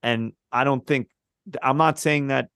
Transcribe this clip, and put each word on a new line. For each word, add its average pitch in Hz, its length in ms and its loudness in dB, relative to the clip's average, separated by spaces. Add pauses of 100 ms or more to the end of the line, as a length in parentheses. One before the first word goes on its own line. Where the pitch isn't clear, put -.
And 113 300 -2 (200)
I 123 120 2
don't 135 220 0
think, 135 220 0 (540)
I'm 135 140 2
not 156 220 2
saying 147 300 0
that 131 280 0